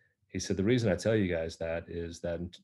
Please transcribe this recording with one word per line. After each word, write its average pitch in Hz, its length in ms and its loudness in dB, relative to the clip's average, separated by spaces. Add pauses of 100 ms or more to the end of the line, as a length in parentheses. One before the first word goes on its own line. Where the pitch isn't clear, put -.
(280)
he - 100 -8
said, 95 200 -2
"The 98 60 2
reason 113 280 4
I 87 40 4
tell 107 200 2
you 101 120 4
guys 82 300 -2
that 82 320 -4
is 85 300 -6
that 85 200 -4
in, 85 120 -8 (120)